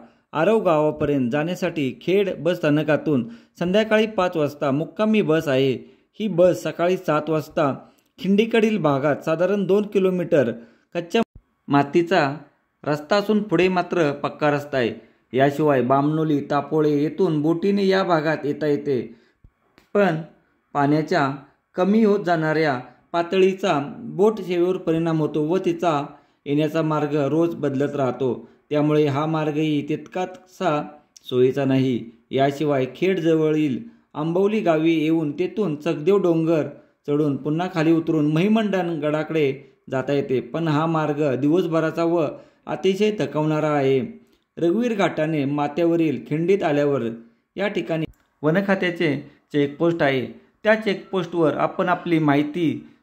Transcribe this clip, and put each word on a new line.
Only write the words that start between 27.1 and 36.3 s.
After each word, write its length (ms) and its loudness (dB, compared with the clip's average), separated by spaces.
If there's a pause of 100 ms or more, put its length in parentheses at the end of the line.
रोज 280 0
बदलत 400 -2
राहतो, 380 -2 (360)
त्यामुळे 380 2
हा 200 -2
मार्गही 640 -2
तितकासा 920 -4 (400)
सोयीचा 440 2
नाही. 340 2 (320)
याशिवाय 540 0 (100)
खेडजवळील 840 0 (340)
आंबवली 460 0
गावी 340 2
येऊन 460 0
तेथून 360 -2
चकदेव 420 0
डोंगर 500 2 (400)